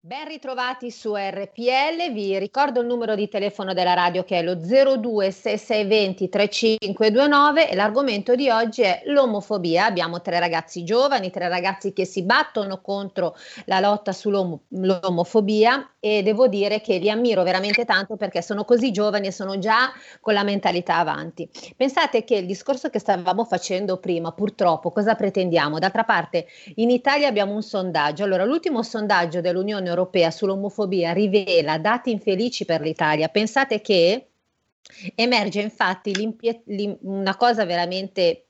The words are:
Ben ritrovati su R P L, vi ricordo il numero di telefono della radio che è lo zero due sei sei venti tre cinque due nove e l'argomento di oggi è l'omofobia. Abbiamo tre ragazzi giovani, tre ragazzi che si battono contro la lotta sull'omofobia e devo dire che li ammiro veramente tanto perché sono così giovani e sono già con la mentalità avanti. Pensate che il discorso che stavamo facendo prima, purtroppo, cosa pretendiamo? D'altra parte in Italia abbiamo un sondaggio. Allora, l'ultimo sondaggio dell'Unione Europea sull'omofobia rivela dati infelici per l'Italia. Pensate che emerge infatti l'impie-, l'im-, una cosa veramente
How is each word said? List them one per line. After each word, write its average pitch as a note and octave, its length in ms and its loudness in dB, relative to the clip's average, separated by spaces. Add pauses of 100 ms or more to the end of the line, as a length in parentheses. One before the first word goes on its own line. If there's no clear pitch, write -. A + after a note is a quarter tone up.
Ben C#4+ 220 -12
ritrovati B3+ 640 -6
su G#3 240 -6
R G3 360 -6
P - 140 -18
L, D4+ 460 0
vi G3 260 -2
ricordo B3 420 0
il A#3+ 60 -2
numero A#3 300 -2
di G3+ 120 -2
telefono G3 460 -4
della F3+ 180 2
radio F3 300 2
che F3+ 160 -2
è E3+ 40 0
lo E3+ 200 -4
zero C4 360 4
due G#3+ 340 -2
sei G#3 260 -4
sei G#3+ 260 0
venti F#3+ 440 2
tre G3+ 200 2
cinque A3 640 0
due C4 160 4
nove D4 420 4
e - 60 -4
l'argomento G#3+ 640 0
di C4+ 120 0
oggi A3+ 340 0
è F#3 240 2
l'omofobia. G3+ 800 0
Abbiamo F3 360 -2
tre F3 180 -2
ragazzi E3+ 460 -4
giovani, A3+ 480 0
tre F3+ 160 -4
ragazzi F#3 440 -4
che F#3+ 120 -2
si F3+ 180 -6
battono G3+ 600 0
contro G3 520 -6 (300)
la F#3+ 160 0
lotta G3+ 320 0
sull'omofobia F#3+ 1900 0
e G#3+ 240 0
devo A3 240 4
dire G3+ 340 0
che G3 180 0
li G3 120 2
ammiro G#3+ 320 2
veramente F#3+ 420 0
tanto G3 300 -2
perché F3+ 280 -6
sono G#3 220 -6
così A#3+ 280 2
giovani G3+ 340 0
e F#3+ 60 -6
sono G3 260 -8
già A3 320 2 (300)
con G#3+ 140 0
la G3+ 100 0
mentalità F3 540 0
avanti. D#3 520 -4 (260)
Pensate C4+ 460 2
che A3+ 140 0
il F#3 100 -2
discorso C4 440 -4
che G#3 100 -2
stavamo F#3 440 0
facendo F#3 540 -2
prima, E3+ 320 -4
purtroppo, F3+ 640 0
cosa G#3 240 2
pretendiamo? E3+ 640 0
D'altra F#3 240 0
parte F3 420 -2 (300)
in A#3 140 2
Italia C#4 360 2
abbiamo G#3 280 0
un G#3+ 80 -4
sondaggio. E3 600 -2
Allora, F#3+ 220 0
l'ultimo C4+ 400 -2
sondaggio F#3 560 0
dell'Unione F#3 560 -2
Europea F3+ 340 2
sull'omofobia F#3+ 840 -2
rivela F#3 680 2
dati A3+ 340 0
infelici G3+ 540 -2
per D#3+ 160 0
l'Italia. D#3 460 0
Pensate A3 520 0
che G3 480 2 (880)
emerge G#3 480 0
infatti G3+ 520 -2
l'impie-, A3+ 520 -4
l'im-, G3+ 340 -6
una G3 340 -4
cosa A3+ 300 2
veramente F3 840 -2